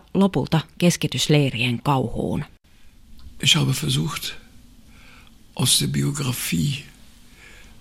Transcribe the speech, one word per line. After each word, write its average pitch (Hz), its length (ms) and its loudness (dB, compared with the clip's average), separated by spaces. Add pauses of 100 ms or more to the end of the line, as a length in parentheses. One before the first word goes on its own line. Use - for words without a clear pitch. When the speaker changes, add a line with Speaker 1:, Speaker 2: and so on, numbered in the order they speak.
(140)
Speaker 1:
lopulta 180 460 2 (180)
keskitysleirien 131 1080 2
kauhuun. 135 600 0 (1000)
Speaker 2:
Ich - 120 4
habe 139 160 2 (120)
versucht, 143 500 -2 (1200)
aus - 240 2
der 139 100 -2
Biografie 135 960 -2 (960)